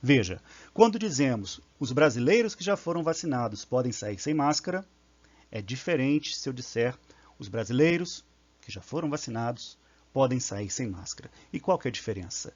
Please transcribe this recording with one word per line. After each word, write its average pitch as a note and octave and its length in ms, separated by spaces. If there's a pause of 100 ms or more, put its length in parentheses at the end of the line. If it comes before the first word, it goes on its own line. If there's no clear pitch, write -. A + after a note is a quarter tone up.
Veja, A#2 380 (320)
quando A3 260
dizemos, C3 640 (180)
Os B2 140
brasileiros D3+ 640
que - 100
já G3 100
foram E3+ 280
vacinados C#3 640
podem B2 260
sair G#2 260
sem D3 140
máscara, D#3 540 (640)
é A2+ 100
diferente C3+ 760
se - 120
eu C3+ 60
disser, B2 420 (420)
Os A#2 100
brasileiros C#3+ 760 (380)
que - 100
já F#2+ 80
foram D3+ 300
vacinados A#2+ 680 (320)
podem B2+ 300
sair G2+ 300
sem B2 180
máscara. F2+ 420 (220)
E E3+ 80
qual F#3 180
que - 80
é C3+ 40
a - 20
diferença? - 640